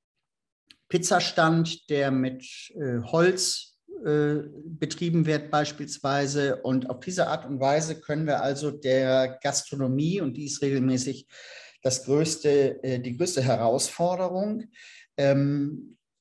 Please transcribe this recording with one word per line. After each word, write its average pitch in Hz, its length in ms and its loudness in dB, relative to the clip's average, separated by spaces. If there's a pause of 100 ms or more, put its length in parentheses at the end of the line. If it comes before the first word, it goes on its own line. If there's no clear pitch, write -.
(880)
Pizzastand, 165 1000 2
der 139 220 2
mit, 131 340 -2 (300)
äh, 127 240 -4
Holz, 175 800 0 (260)
äh, 151 360 2 (220)
betrieben 165 600 0
wird 151 240 0
beispielsweise. 143 1120 -2
Und 127 260 0
auf 120 120 -8
diese 180 300 -2
Art 156 180 -4
und 135 120 -6
Weise 151 400 0
können 151 280 -4
wir 127 160 0
also 143 260 -2
der 131 720 2
Gastronomie, 143 800 -2
und 131 160 -4
die 147 80 -8
ist - 160 -6
regelmäßig 131 680 0 (540)
das - 240 -2
größte, 143 760 2
äh, 131 160 -2
die 123 180 -6
größte 151 240 0
Herausforderung, 180 1200 0 (520)
ähm, 143 800 0 (240)